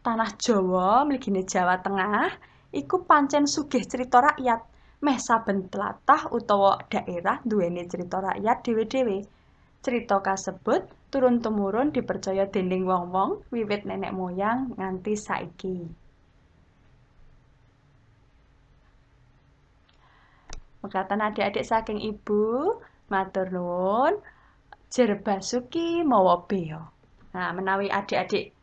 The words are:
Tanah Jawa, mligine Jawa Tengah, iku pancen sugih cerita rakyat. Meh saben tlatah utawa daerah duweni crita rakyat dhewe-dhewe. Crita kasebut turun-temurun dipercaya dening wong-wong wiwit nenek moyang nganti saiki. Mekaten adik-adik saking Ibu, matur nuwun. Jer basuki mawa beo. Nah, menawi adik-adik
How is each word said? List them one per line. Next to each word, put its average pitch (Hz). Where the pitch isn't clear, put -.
Tanah 226
Jawa, 196
mligine 202
Jawa 185
Tengah, 202
iku 359
pancen 285
sugih 285
cerita 247
rakyat. 254
Meh 277
saben 202
tlatah 202
utawa 202
daerah 185
duweni 175
crita 180
rakyat 196
dhewe-dhewe. 220
Crita 233
kasebut 196
turun-temurun 233
dipercaya 190
dening 185
wong-wong 190
wiwit 208
nenek 190
moyang 202
nganti 190
saiki. 180
Mekaten 196
adik-adik 214
saking 220
Ibu, 220
matur 190
nuwun. 190
Jer 208
basuki 254
mawa 185
beo. 160
Nah, 175
menawi 196
adik-adik 196